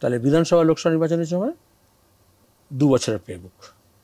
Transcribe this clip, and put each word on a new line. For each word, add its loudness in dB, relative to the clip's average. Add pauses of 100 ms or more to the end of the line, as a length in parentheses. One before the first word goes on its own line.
তাহলে -2
বিধানসভা, 2
লোকসভা 2
নির্বাচনের -2
সময় -4 (1200)
দু 2
বছরের 0
প্লেবুক। -18 (400)